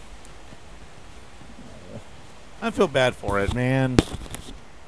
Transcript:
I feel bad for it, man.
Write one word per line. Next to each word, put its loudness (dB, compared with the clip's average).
I 2
feel 6
bad 6
for 2
it, 4
man. 4